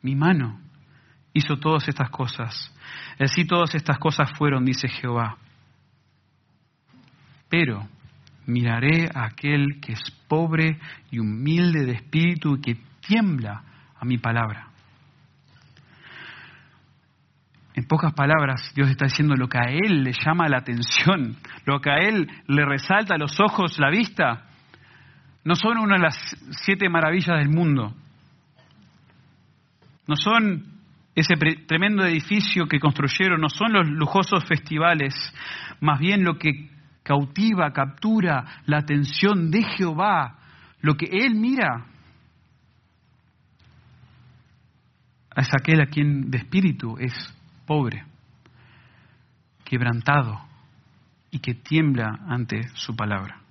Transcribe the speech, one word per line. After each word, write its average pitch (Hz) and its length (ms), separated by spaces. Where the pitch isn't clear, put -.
Mi 131 120
mano 139 460
hizo - 240
todas 156 320
estas 135 220
cosas. - 600
Así 139 260
todas 175 280
estas 151 240
cosas 147 400
fueron", 139 260
dice 127 240
Jehová. 117 500
Pero 120 400
Miraré 123 640
a 123 120
aquel 143 540
que - 140
es 107 80
pobre 160 520
y 117 80
humilde 147 640
de 127 80
espíritu 160 640
y 139 60
que 120 160
tiembla 151 540
a - 100
mi 123 120
palabra. 117 520
En 127 100
pocas 156 280
palabras, 143 640
Dios 139 140
está 135 160
diciendo 143 300
lo 127 120
que 127 120
a 120 100
Él 160 340
le 127 100
llama 160 360
la 135 80
atención, 123 800
lo 139 140
que 143 120
a 143 80
Él 196 280
le 143 180
resalta 185 500
a 151 40
los 147 200
ojos, 196 400
la 143 100
vista, 160 580
no 165 100
son 226 220
una 202 180
de 180 60
las 160 160
siete 196 240
maravillas 165 480
del 147 120
mundo. 147 440
No 151 80
son 208 500
ese 160 220
pre-, 156 300
tremendo 190 360
edificio 180 640
que 147 120
construyeron, 160 600
no 156 100
son 220 220
los 185 160
lujosos 160 560
festivales, 156 720
más 147 200
bien 190 240
lo 165 140
que 151 320
cautiva, 160 680
captura 156 960
la 147 140
atención 151 720
de 208 140
Jehová, 170 760
lo 151 140
que 165 100
Él 226 280
mira, 214 520
es 135 220
aquel 160 240
a 139 60
quien 143 420
de 127 80
espíritu 127 600
es 123 140
pobre, 135 380
quebrantado 120 760
y 143 80
que 123 140
tiembla 127 760
ante 120 460
su - 220
palabra. 104 440